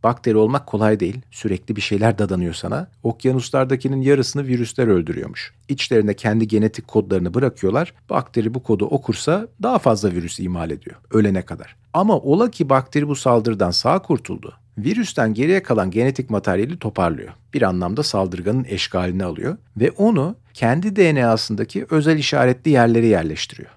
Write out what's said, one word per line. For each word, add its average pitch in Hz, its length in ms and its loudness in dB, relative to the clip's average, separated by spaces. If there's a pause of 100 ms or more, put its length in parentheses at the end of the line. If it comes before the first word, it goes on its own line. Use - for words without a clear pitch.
Bakteri 117 320 2
olmak 117 300 2
kolay 107 340 2
değil. 98 200 -4 (100)
Sürekli 104 460 -6
bir 104 40 -6
şeyler 104 380 0
dadanıyor 90 360 -2
sana. 135 340 -8 (140)
Okyanuslardakinin 131 960 -2
yarısını 139 460 2
virüsler 123 400 -2
öldürüyormuş. - 680 -2 (160)
İçlerine 110 460 0
kendi 107 340 0
genetik 107 400 0
kodlarını 95 460 0
bırakıyorlar. 127 600 0 (160)
Bakteri 113 440 -2
bu 127 80 -6
kodu 101 220 0
okursa 151 640 -2 (140)
daha 233 160 0
fazla 104 320 2
virüs 87 300 -6
imal 87 300 -4
ediyor. - 260 -12 (140)
Ölene 101 320 2
kadar. - 340 -14 (160)
Ama 190 260 2
ola 190 320 2
ki 147 180 -4
bakteri 139 400 0
bu 143 80 -2
saldırıdan 113 540 2
sağ 135 280 0
kurtuldu. - 560 -6 (240)
Virüsten 135 560 -2
geriye 170 280 2
kalan 104 280 0
genetik 123 400 0
materyali 107 480 -2
toparlıyor. 85 540 -2 (220)
Bir 135 80 2
anlamda 92 400 -2
saldırganın 95 680 -2
eşkalini 92 560 -2
alıyor 120 320 -6 (200)
ve 110 140 2
onu 196 460 0 (180)
kendi 175 420 0
D 170 180 4
N 127 120 4
A'sındaki 113 640 -2
özel 156 280 4
işaretli 127 520 0
yerlere 117 360 6
yerleştiriyor. 80 680 0